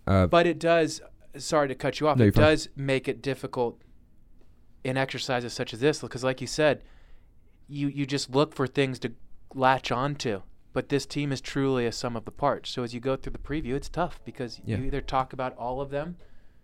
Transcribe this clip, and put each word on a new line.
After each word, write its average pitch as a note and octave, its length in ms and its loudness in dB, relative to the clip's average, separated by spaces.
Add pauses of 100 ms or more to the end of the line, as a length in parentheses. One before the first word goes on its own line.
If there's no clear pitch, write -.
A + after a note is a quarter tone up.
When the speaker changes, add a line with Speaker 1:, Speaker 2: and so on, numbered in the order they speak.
Speaker 1:
Uh, F#2 220 6
Speaker 2:
But E3+ 180 6
it E3 140 2
does, E3 420 2 (360)
sorry C#3+ 320 2
to B2+ 60 -6
cut C3+ 260 -2
you D3+ 80 2
off, C#3 80 4
Speaker 1:
No, B2 60 8
Speaker 2:
it G#2 40 10
Speaker 1:
you're G2 60 8
fine. D3 100 8
Speaker 2:
does D3+ 320 4
make C3+ 320 0
it A#2 140 -4
difficult B2+ 600 -4 (1000)
in C3 140 -2
exercises B2 560 -2
such - 200 -6
as A2+ 60 -10
this, C#3+ 220 2
'cause A#2 240 -6
like C3 160 -2
you B2 60 -4
said, D3+ 360 2 (840)
you, C#3+ 200 -4
you C#3+ 180 -2
just C3 300 -2
look D3+ 180 4
for C3+ 140 0
things C3 320 -2
to A#2+ 140 -6 (420)
latch C3 360 4
onto. B2+ 500 -2 (320)
But C3 160 -2
this C#3+ 160 0
team D3 260 -4
is C3 80 -4
truly C3+ 460 0
a A2+ 60 0
sum A#2 240 -6
of A2 100 -8
the G#2 60 -10
parts. B2+ 400 -2
So C3+ 100 -6
as A#2+ 140 -6
you A#2+ 40 -8
go C3 160 0
through C3+ 180 -6
the - 40 -8
preview, C#3 380 -4
it's C#3+ 140 -6
tough - 360 -4
because A#2+ 400 -8
Speaker 1:
Yeah. A2 120 -2
Speaker 2:
you B2+ 80 -4
either C3+ 160 0
talk C3 300 -2
about B2+ 240 -6
all B2 260 -6
of C#3 100 -8
them D#3 260 -6 (460)